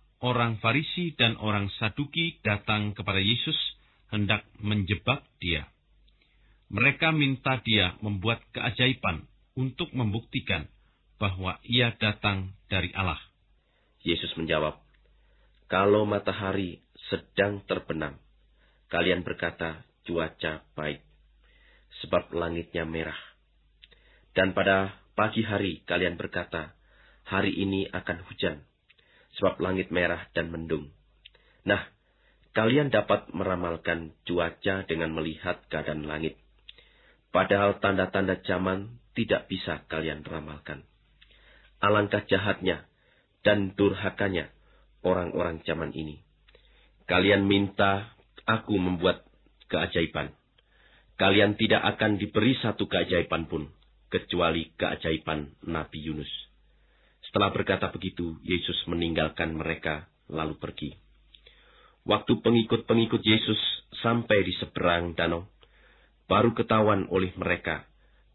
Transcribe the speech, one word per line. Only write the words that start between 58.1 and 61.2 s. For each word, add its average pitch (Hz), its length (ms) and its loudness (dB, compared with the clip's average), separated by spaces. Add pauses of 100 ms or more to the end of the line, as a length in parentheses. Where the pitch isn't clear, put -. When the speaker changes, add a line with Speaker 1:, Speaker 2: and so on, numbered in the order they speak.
Speaker 2:
Yesus 87 400 -2
meninggalkan 82 640 0
mereka, 80 560 -4 (220)
lalu 78 260 -4
pergi. - 400 -10 (1080)